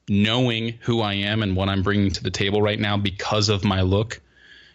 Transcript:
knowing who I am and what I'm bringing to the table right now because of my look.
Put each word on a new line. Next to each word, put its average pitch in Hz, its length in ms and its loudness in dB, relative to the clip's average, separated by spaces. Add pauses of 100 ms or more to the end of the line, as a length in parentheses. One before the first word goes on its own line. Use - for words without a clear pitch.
knowing 113 720 0
who 117 200 0
I 101 140 0
am 104 300 0
and 95 100 0
what 95 140 0
I'm 98 160 0
bringing 101 260 2
to - 140 -6
the 92 80 -4
table 101 280 0
right 107 200 0
now 104 160 0
because 104 520 -2
of 98 160 0
my 95 180 2
look. 98 380 0 (540)